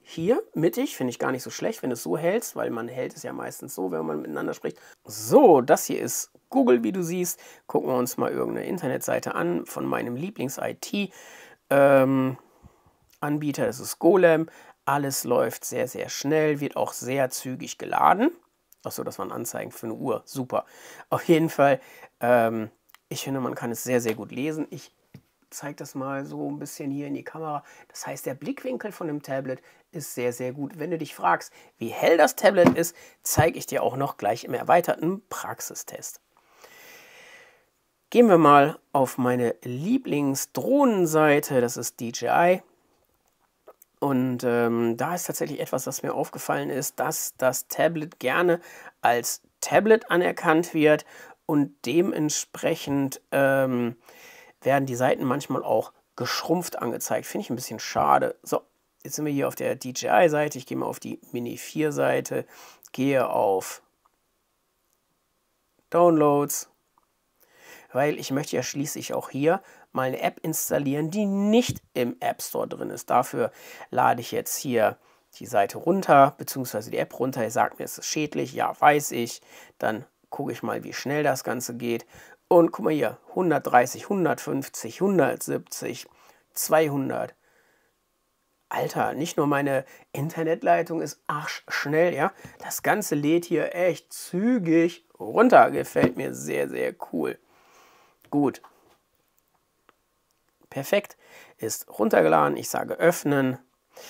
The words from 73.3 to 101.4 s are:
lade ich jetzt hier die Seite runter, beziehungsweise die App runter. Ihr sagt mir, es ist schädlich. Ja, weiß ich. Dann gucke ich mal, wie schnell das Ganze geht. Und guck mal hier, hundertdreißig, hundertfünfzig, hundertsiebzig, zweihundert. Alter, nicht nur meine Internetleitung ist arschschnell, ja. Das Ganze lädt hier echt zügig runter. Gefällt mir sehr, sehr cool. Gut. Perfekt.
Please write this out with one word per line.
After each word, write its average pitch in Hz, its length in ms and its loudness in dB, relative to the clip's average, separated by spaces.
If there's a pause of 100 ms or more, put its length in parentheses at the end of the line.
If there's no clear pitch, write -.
lade 123 320 2
ich - 100 -12
jetzt 113 240 -4
hier 113 420 0 (420)
die - 80 -16
Seite 104 320 0
runter, 143 580 6
beziehungsweise 117 540 -6
die - 60 -6
App - 220 -4
runter. 131 240 -2
Ihr 110 80 -4
sagt 117 280 0
mir, - 60 -8
es - 120 -12
ist - 80 -12
schädlich. 147 480 -4
Ja, 120 260 -2
weiß 147 320 4
ich. 120 300 -6 (380)
Dann 110 260 -2 (240)
gucke - 240 -8
ich 117 100 -14
mal, 110 220 -6
wie - 80 -14
schnell 143 300 -4
das 135 200 -2
Ganze 120 320 -6
geht. 117 300 -6 (420)
Und 170 240 6
guck 202 140 -6
mal 156 80 0
hier, 127 240 -2 (180)
hundertdreißig, 143 720 2
hundertfünfzig, 143 920 -4
hundertsiebzig, 139 1080 -2 (460)
zweihundert. 139 840 0 (1300)
Alter, 123 440 -2
nicht 165 220 -6
nur 147 120 2
meine 139 360 0 (300)
Internetleitung 165 880 0
ist 151 260 -10
arschschnell, 151 840 -2
ja. 147 180 0 (280)
Das - 220 -10
Ganze 165 340 0
lädt 156 280 2
hier 156 320 -2
echt 170 380 -2
zügig 175 920 0 (140)
runter. 151 520 8
Gefällt 139 440 0
mir 135 180 -6
sehr, 127 360 -4
sehr 62 260 -4 (160)
cool. 69 260 -4 (920)
Gut. 143 320 0 (2000)
Perfekt. - 480 -2 (400)